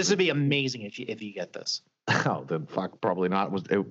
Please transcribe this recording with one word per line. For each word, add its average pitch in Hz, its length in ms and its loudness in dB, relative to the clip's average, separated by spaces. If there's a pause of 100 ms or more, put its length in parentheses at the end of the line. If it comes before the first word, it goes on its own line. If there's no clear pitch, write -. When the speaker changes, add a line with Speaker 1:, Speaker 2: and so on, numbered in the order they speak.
Speaker 1:
This - 20 2
would 202 100 6
Speaker 2:
it 190 60 4
Speaker 1:
be 160 60 4
amazing 139 500 2
if 101 160 -10
you, 113 100 -8
if 110 140 -6
you 104 100 -8
get 92 220 -8
this. - 300 -6 (240)
Speaker 2:
<laughs> - 180 2
Oh, 85 240 0
then 80 160 -2
fuck, - 360 -6
probably 92 280 2
not. 95 200 2
It - 20 -6
was, 95 180 -2
it 98 220 2